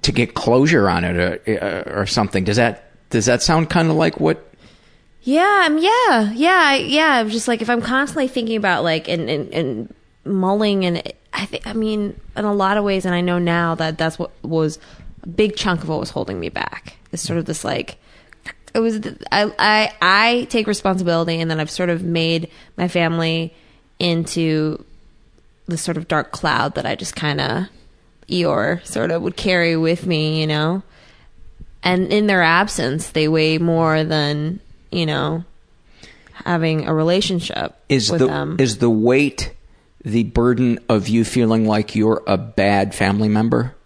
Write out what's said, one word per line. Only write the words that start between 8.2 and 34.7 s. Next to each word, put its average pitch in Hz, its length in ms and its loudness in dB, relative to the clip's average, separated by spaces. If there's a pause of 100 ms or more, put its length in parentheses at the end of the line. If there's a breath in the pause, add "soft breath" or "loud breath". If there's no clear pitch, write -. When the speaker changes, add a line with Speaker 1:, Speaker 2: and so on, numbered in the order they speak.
Speaker 2:
thinking 226 280 -4
about, 180 280 0
like, 160 240 -2
and, 165 220 -2
and, 147 240 -4
and 131 400 -4 (300)
mulling, 196 600 0
and 175 180 -2 (300)
I 196 140 -6
thi-, - 180 -10
I 214 80 -10
mean, 214 460 -4 (180)
in 208 80 -4
a 208 80 0
lot 202 240 2
of 208 80 0
ways, 190 220 0
and 180 80 0
I 175 80 2
know 175 160 0
now 170 380 2
that 160 220 -4
that's 160 200 -2
what - 120 -6 (120)
was 160 360 -2 (440 loud breath)
a - 60 -14
big 208 280 0
chunk 175 260 -2
of 156 60 -8
what 160 120 -2
was - 100 -8
holding - 300 -6
me 82 100 -6
back. - 460 -8 (160)
It's - 100 -8
sort 170 160 -4
of 165 80 -4
this, - 180 -8
like, - 320 -6 (760 soft breath)
it 226 60 2
was, 226 200 0
th-, - 160 -10 (140)
I, 208 280 2
I, 214 340 2 (100)
I 226 480 4
take 220 160 0
responsibility, 175 720 0
and 165 100 -2
then 160 100 -2
I've 151 100 -4
sort 180 200 -2
of 170 120 -2
made 165 480 0 (260 loud breath)
my 180 120 -2
family 165 680 0 (440 soft breath)
into 160 840 0 (840)
this 165 140 -4
sort 165 140 -4
of 160 120 -8
dark 151 240 -2
cloud 147 420 -2
that - 120 -4
I - 100 -2
just - 180 -10
kinda, 147 560 -2 (580 soft breath)
Eeyore 175 560 0
sort - 280 -4
of 170 100 -2
would - 140 -6
carry 170 400 2
with 160 300 0
me, 156 340 0
you 156 80 0
know? 156 340 -2 (1000 soft breath)
And 180 280 2
in 208 140 2
their 190 160 4
absence, 160 680 0
they 156 180 0
weigh 156 300 2
more 165 460 2
than, 151 540 -2 (320)